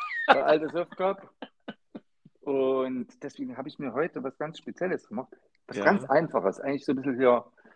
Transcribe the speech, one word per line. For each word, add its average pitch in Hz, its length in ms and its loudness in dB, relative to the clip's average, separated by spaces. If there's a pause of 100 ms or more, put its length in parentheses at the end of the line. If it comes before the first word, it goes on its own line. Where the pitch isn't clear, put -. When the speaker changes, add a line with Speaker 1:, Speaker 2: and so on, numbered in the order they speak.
(280)
Speaker 1:
Der - 180 4
alte 151 220 4
Suffkopf. 185 520 -4 (1200)
Und 131 640 0 (160)
deswegen 131 320 -10
habe 135 120 -8
ich - 120 -12
mir 135 120 -6
heute 147 300 -2
was 131 160 -8
ganz 156 200 -8
Spezielles - 500 -6
gemacht. - 260 -8 (320)
Was - 120 -10
Speaker 2:
Ja. 101 60 0
Speaker 1:
ganz 175 200 4
Einfaches. 135 560 0
Eigentlich 139 240 -4
so 151 80 0
ein 131 40 0
bisschen 131 220 -2
hier, 123 260 6 (320)